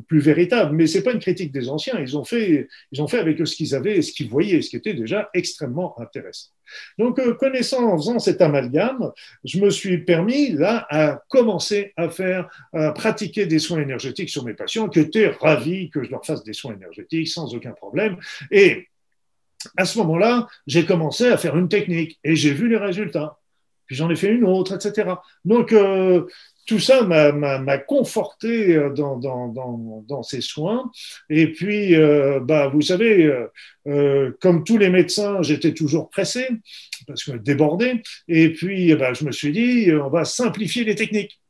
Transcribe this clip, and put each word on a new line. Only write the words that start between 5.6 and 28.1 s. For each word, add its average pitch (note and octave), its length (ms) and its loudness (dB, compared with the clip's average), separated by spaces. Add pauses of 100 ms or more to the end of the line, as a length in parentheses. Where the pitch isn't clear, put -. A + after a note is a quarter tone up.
intéressant. F#2+ 480 -16 (480)
Donc, A#3+ 220 0
euh, A#3+ 140 2
connaissant, B3 600 0
en E3 40 0
faisant G#3 220 -2
cet - 220 2
amalgame, D3+ 720 0 (320)
je - 160 -4
me G3+ 100 4
suis F3+ 300 -2
permis A#3 520 0
là F#3 380 0
à D3 400 0
commencer G3+ 680 0
à E3+ 120 -2
faire, F#3 400 -4 (240)
à D#3 180 0
pratiquer G#3+ 540 -2
des D#3+ 140 2
soins D#3 220 -4
énergétiques C#3 480 -8
sur C3 140 -10
mes A#2 100 -8
patients G#3+ 360 -6
qui E3+ 100 2
étaient D#3+ 280 4
ravis D3+ 640 0
que C3+ 120 -6
je A2+ 60 -12
leur B2+ 160 -12
fasse D3 180 -8
des G#2+ 100 -16
soins - 200 -12
énergétiques G2 540 -8
sans C#3 260 -10
aucun A#2+ 200 -12
problème. F#3 440 -6 (320)
Et F3 380 4 (920)
à F#3 80 0
ce G#3+ 140 -4
moment-là, G#3+ 480 0 (180)
j'ai D3+ 200 2
commencé E3 420 0
à A3+ 100 4
faire D3+ 200 -2
une F3+ 120 0
technique E3+ 540 -2
et D#3+ 120 2
j'ai C#3+ 180 2
vu G#3+ 160 0
les A3+ 80 2
résultats. F#3 600 -4 (480)
Puis B2+ 120 -12
j'en D#3+ 120 -2
ai E3 60 2
fait G3 160 0
une A#3+ 140 4
autre, F#3 300 0
et - 40 -8
cetera. G3 420 -4 (220)
Donc, A3+ 300 2
euh, F#3+ 500 6 (420)
tout A3 140 0
ça C4 240 6
m'a, D#3 300 6
m'a, C#3 260 -2
m'a C#3 180 -2
conforté, A3+ 960 0